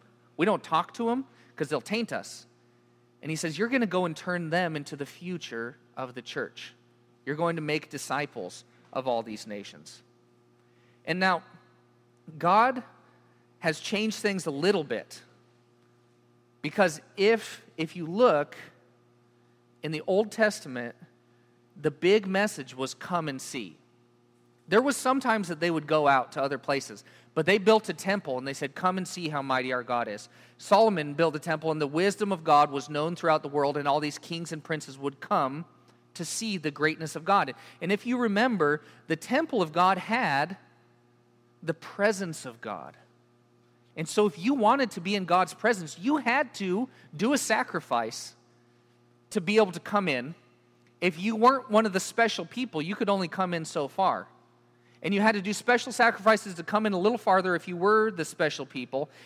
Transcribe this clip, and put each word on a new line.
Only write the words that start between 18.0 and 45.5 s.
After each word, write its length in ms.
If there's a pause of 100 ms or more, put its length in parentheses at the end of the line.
look 500 (1300)
in 100
the 140
Old 260
Testament, 640 (840)
the 100
big 360
message 480
was, 200
"Come 340
and 120
see." 360 (920)
There 140
was 140
sometimes 500
that 140
they 100
would 160
go 220
out 240
to 100
other 160
places, 460 (300)
but 120
they 120
built 300
a 60
temple 420
and 120
they 60
said, 200
"Come 240
and 80
see 220
how 140
mighty 300
our 120
God 240
is." 200 (300)
Solomon 560
built 220
a 20
temple, 320
and 100
the 60
wisdom 460
of 100
God 300
was 160
known 260
throughout 280
the 60
world, 280
and 100
all 140
these 180
kings 320
and 140
princes 340
would 220
come 460 (480)
to 100
see 320
the 160
greatness 420
of 100
God. 300 (260)
And 120
if 140
you 100
remember, 680 (240)
the 100
temple 460
of 80
God 280
had 580 (1080)
the 120
presence 720
of 160
God. 360 (1040)
And 100
so 180
if 120
you 160
wanted 380
to 80
be 140
in 100
God's 300